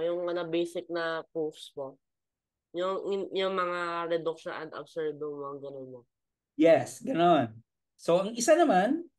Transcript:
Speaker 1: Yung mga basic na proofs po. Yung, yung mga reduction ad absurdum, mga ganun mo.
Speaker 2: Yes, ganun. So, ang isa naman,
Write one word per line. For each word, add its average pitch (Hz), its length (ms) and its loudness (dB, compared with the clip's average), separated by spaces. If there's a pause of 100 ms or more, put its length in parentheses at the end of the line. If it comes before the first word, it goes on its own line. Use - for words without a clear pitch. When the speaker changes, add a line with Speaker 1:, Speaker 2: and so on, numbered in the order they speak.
Speaker 1:
Yung 175 160 0
mga 175 320 -2
basic 170 320 -2
na 165 480 -4
proofs 156 400 -6
po. 139 240 -10 (800)
Yung, 190 560 -2
yung 190 240 -2
mga 175 480 -4
reduction 165 480 -4
ad 156 160 -10
absurdum, 147 720 -8
mga 139 240 -10
ganun 135 240 -12
mo. 123 100 -16 (540)
Speaker 2:
Yes, - 480 4
ganun. 143 560 4 (400)
So, 175 240 2
ang 226 160 -6
isa 311 160 4
naman, 277 640 4